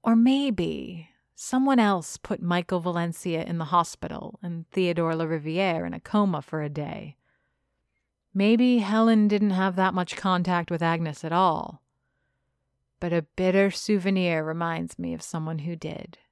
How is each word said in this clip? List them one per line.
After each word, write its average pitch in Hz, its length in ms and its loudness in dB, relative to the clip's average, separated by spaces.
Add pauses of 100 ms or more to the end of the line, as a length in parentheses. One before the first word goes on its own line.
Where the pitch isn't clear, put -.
Or 226 120 4
maybe 202 920 2 (260)
someone 262 440 2
else 202 360 2
put - 260 -8
Michael 175 380 -2
Valencia 170 640 -4
in 170 140 -6
the 165 80 -4
hospital - 760 -4
and 170 280 -10
Theodore 170 460 0
Lariviere 165 720 -2
in 170 80 -6
a 160 60 -10
coma 190 420 0
for 156 200 -6
a 147 80 -4
day. 147 480 -10 (1160)
Maybe 233 460 4
Helen 220 480 4
didn't 208 240 2
have 185 260 0
that 185 180 2
much 180 200 -2
contact 180 540 0
with 170 140 -2
Agnes 165 400 -2
at 165 100 -4
all. 175 480 0 (1160)
But 175 120 -4
a 170 120 2
bitter 190 480 2
souvenir 185 720 0
reminds 165 560 -4
me 254 160 -6
of 240 80 -12
someone 160 360 -6
who 165 160 -6
did. - 440 -12 (120)